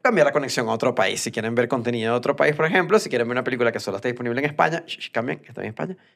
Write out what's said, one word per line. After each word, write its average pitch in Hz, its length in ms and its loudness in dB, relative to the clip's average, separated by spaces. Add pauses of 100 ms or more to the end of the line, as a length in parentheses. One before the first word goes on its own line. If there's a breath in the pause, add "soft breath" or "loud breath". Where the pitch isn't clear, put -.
cambiar 196 260 4
la 139 60 0
conexión 131 360 -2
a 110 40 0
otro 120 220 2
país. 98 260 0
Si 120 100 -4
quieren 113 240 -4
ver 123 140 2
contenido 117 440 -2
de 120 40 2
otro 127 180 0
país, 147 200 2
por 156 100 0
ejemplo, 185 340 4
si 214 120 -2
quieren 120 180 0
ver 120 40 -2
una 123 120 -2
película 123 280 2
que 120 80 -4
solo 98 180 -6
está 123 100 -4
disponible 123 320 -4
en 143 60 0
España, 156 400 0
sh, - 140 -10
sh, - 120 -12
cambien, 135 280 -2
que - 80 -20
está - 120 -14
en 98 60 -6
España, 156 300 -8 (200 loud breath)